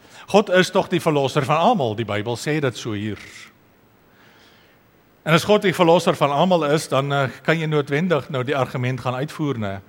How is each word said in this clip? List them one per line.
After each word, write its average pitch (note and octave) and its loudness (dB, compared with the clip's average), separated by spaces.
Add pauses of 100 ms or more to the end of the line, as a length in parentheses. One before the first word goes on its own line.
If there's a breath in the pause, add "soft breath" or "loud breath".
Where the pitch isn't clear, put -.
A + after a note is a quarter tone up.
(280 loud breath)
God G3 4
is F3+ 4
tog F#3 0
die - 0
verlosser C#3+ 0
van D3+ 0
almal. E3 2
Die A#2 -4
Bybel G#2+ -4
sê D3+ -4
dit C3 -2
so A2+ -8
hier. G#2 -6 (2000 soft breath)
En D#3 2
as D#3+ 2
God G#3 4
die F3+ 2
verlosser E3+ 4
van C#3+ 0
almal E3 2
is, D3+ 0
dan, C#3 0
eh, C#3 0 (140)
kan D#3+ 2
jy D#3 -4
noodwendig D3+ 0
nou B2+ -2
die C#3+ -4
argument B2+ -2
gaan B2+ -4
uitvoer, C#3+ -6
né? G2 -6